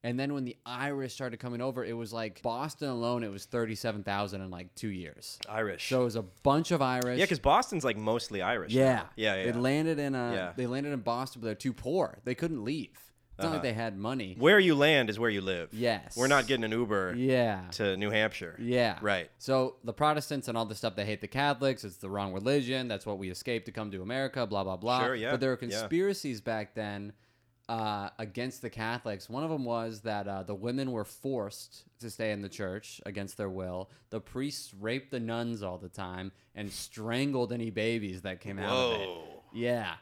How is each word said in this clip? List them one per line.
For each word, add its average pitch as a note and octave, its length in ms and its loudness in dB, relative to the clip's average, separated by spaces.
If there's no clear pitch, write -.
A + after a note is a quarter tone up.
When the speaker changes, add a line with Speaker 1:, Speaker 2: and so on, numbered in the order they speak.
Speaker 1:
And A#2+ 160 -2
then C#3 140 -2
when C3+ 120 -2
the A#2+ 200 -6
Irish C3 480 -4
started A#2+ 260 -6
coming A#2+ 220 -6
over, B2+ 240 -2
it A2+ 80 -4
was A#2 180 -6
like A2+ 300 -6
Boston C3+ 480 -2
alone, A#2+ 340 0
it G#2 80 -2
was G2 140 -10
thirty-seven A2 580 -2
thousand G2+ 380 -2
in, F#2 80 -8
like, F2+ 240 -12
two - 160 -6
years. F2+ 480 -8
Speaker 2:
Irish. G#2 420 -2
Speaker 1:
So C3 120 4
it B2 40 6
was A2 100 -2
a A2 80 -2
bunch C#3+ 480 2
of D#3 100 4
Irish. B2+ 380 2
Speaker 2:
Yeah, G3 80 6
'cause E3 120 2
Boston's, F3 460 4
like, A2 120 2
mostly G#2+ 440 0
Irish G2 320 0
Speaker 1:
Yeah. C3 220 8
Speaker 2:
now. G2+ 200 -4
Yeah, G#2+ 200 2
yeah, F#2+ 80 0
Speaker 1:
They A#2 80 2
Speaker 2:
yeah. A#2 80 0
Speaker 1:
landed D3 400 2
in, C#3 160 0
uh, A#2+ 180 0
Speaker 2:
Yeah. F2+ 220 -2
Speaker 1:
they B2+ 100 0
landed C#3 280 -2
in B2 80 -4
Boston, A#2+ 400 -2
but A2+ 40 -8
they're A2 100 0
too C3 180 -2
poor. D#3+ 500 0
They B2+ 100 -2
couldn't D#3 300 -2
leave. C3 340 -4
It's G2 80 -4
not G2 80 0
like - 60 0
Speaker 2:
Uh-huh. F2 40 -2
Speaker 1:
they A2 120 0
had A2+ 220 -2
money. G#2 440 -4
Speaker 2:
Where F#3 200 10
you F3+ 160 8
land C#3+ 360 6
is G#2 80 -2
where A#2 100 4
you G2+ 120 2
live. F#2 300 0
Speaker 1:
Yes. A2+ 460 0
Speaker 2:
We're B2+ 100 6
not C3+ 200 6
getting B2 160 2
an A2 80 0
Uber G#2 440 2
Speaker 1:
Yeah. A#2+ 580 2
Speaker 2:
to G2 220 2
New G2+ 140 0
Hampshire. G#2 500 0
Speaker 1:
Yeah. A#2 440 2
Speaker 2:
Right. F#2+ 340 2
Speaker 1:
So C3 460 2
the A2+ 100 -6
Protestants D3+ 540 0
and A#2 100 -2
all A2+ 80 2
this G#2 140 -8
stuff, - 160 -2
they G2+ 100 -2
hate G#2+ 160 -2
the G2+ 60 -8
Catholics. C3+ 560 2
It's F#2+ 140 -10
the F#2+ 120 -8
wrong G2 240 -2
religion. B2+ 540 0
That's G#2 180 -4
what G2+ 140 -4
we F#2+ 100 -4
escaped A#2 380 -4
to A2 40 -10
come G#2+ 200 -6
to F#2+ 100 -6
America, B2+ 460 -2
blah, G2 160 0
blah, F#2 140 -2
blah. B2 280 2
Speaker 2:
Sure, C3 100 2
yeah, A2+ 160 -2
Speaker 1:
But B2 100 0
there C3 100 4
were B2 100 -2
Speaker 2:
yeah. A#2+ 60 -6
Speaker 1:
conspiracies D#3 640 0
back A2 340 -4
then, G2+ 380 -6
uh, G#2+ 400 -2
against A#2 420 -6
the A#2+ 80 -6
Catholics. A2+ 600 -4
One C3 160 -4
of D#3+ 60 -2
'em C#3 120 -2
was A2+ 380 -2
that, G#2 260 -2
uh, F#2+ 160 -4
the G#2 120 -6
women B2+ 360 -2
were G#2+ 140 -2
forced - 800 -6
to A#2+ 120 -10
stay A2 220 -2
in G#2 80 -4
the F#2+ 80 -6
church G2 560 -8
against G2 320 -8
their G2+ 120 -2
will. F#2 400 -6
The A2 100 -6
priests C#3 540 -8
raped A#2 360 -4
the B2+ 120 -4
nuns A#2 420 -4
all F2+ 140 -4
the F2+ 120 -12
time F#2 440 -8
and G2+ 180 -8
strangled A#2+ 840 -2
any A#2 180 -4
babies G#2 520 0
that F#2 180 -6
came G2 180 -8
out G2 120 -2
of A#2+ 300 2
it. F#2+ 60 -4
Speaker 2:
Whoa. E2 360 -12
Speaker 1:
Yeah. A#2 480 -2